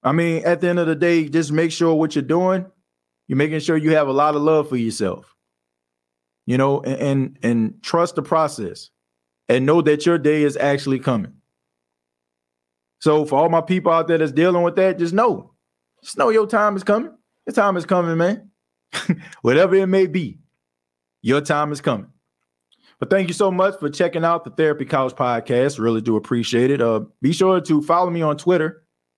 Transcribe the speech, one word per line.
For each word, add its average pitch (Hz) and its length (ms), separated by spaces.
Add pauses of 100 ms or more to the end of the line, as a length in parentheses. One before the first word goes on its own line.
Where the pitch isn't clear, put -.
I 127 80
mean, 165 340
at 175 160
the 180 80
end 175 100
of 165 80
the 160 80
day, 165 340
just 147 220
make 160 200
sure 165 220
what 156 220
you're 143 80
doing, 185 420 (640)
you're 131 100
making 156 220
sure 156 180
you 156 180
have 147 120
a 135 60
lot 147 220
of 147 60
love 151 280
for 127 80
yourself, 107 580 (1080)
you 127 120
know, 139 240
and, 131 200
and, 139 420
and 117 400
trust 170 320
the 151 60
process 143 680 (600)
and 131 160
know 165 160
that 147 240
your 170 120
day 151 260
is 143 140
actually 139 420
coming. 120 340 (1700)
So 151 260
for 147 100
all 160 140
my 165 120
people 180 300
out 165 160
there 165 100
that's 156 140
dealing 175 320
with 170 140
that, 185 200
just 170 160
know, 214 380 (520)
just - 140
know 226 120
your 220 180
time 208 280
is 190 80
coming. 220 280 (340)
Your 226 80
time 202 240
is 170 80
coming, 170 320
man. 185 320 (440)
<laughs> - 480
Whatever 170 340
it 196 120
may 190 200
be, 151 320 (840)
your 135 200
time 147 300
is 143 100
coming. 110 280 (920)
But - 100
thank 190 180
you 170 60
so 196 180
much 190 280
for 147 100
checking 170 360
out 170 180
the 123 60
Therapy 147 360
Couch 135 300
podcast. 123 640
Really 113 220
do 113 140
appreciate 120 560
it. 131 100
Uh, 113 200 (200)
be 139 100
sure 185 300
to 156 220
follow 175 260
me 170 140
on 151 140
Twitter 170 460 (340)